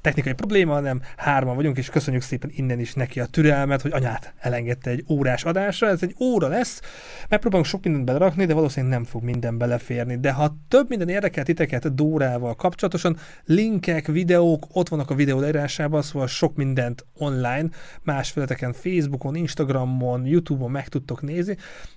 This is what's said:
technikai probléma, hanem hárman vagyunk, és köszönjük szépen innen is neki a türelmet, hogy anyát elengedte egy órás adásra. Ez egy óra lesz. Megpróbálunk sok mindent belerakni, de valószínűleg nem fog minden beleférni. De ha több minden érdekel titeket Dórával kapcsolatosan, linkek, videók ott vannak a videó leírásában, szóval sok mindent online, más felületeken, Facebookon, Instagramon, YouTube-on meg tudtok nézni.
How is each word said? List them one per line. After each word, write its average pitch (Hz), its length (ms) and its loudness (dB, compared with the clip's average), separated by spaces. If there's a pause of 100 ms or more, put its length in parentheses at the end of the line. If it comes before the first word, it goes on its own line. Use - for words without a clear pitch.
technikai 135 320 2
probléma, 190 400 2
hanem 139 280 0 (160)
hárman 135 380 2
vagyunk, 143 220 0
és 127 120 -4
köszönjük 127 320 0
szépen - 320 -6
innen 123 260 -2
is 117 140 -6
neki 131 260 -4
a 123 60 -2
türelmet, 139 560 4
hogy 147 100 -2
anyát 123 480 -2
elengedte 120 500 -2
egy 123 180 -2
órás 139 360 2
adásra. 190 440 0
Ez 185 160 2
egy 185 160 -4
óra 233 280 2
lesz. 208 340 -2 (480)
Megpróbálunk 202 380 4
sok - 160 -6
mindent 147 220 2
belerakni, 160 400 4
de 165 80 2
valószínűleg 139 420 2
nem 117 100 -2
fog 113 180 -6
minden 117 340 -2
beleférni. 120 600 -2
De 135 140 2
ha 151 240 0 (120)
több 269 220 6
minden 185 200 -2
érdekel 185 340 0
titeket 147 520 0
Dórával 131 600 0
kapcsolatosan, 175 600 0 (280)
linkek, 175 640 2
videók 170 640 4
ott 180 180 0
vannak 147 200 -2
a 139 60 0
videó 139 240 4
leírásában, 147 640 0
szóval 139 260 -4
sok - 280 0
mindent 131 500 -2 (120)
online, 135 520 0 (340)
más 139 260 -2
felületeken, 131 440 -4
Facebookon, 143 640 -2
Instagramon, 127 920 0
YouTube-on 143 420 2
meg 135 160 -6
tudtok 127 340 -6
nézni. 175 360 -4 (400)